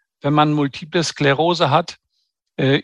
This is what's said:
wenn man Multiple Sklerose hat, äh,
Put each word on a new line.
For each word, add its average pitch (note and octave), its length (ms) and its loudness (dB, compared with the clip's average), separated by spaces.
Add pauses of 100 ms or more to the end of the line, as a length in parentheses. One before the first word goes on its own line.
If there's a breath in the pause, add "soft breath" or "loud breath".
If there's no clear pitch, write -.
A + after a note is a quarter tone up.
(220)
wenn D3 120 -2
man D3+ 200 2
Multiple D3+ 500 -2
Sklerose D3+ 680 0
hat, E3 280 -2 (580)
äh, C#3 280 0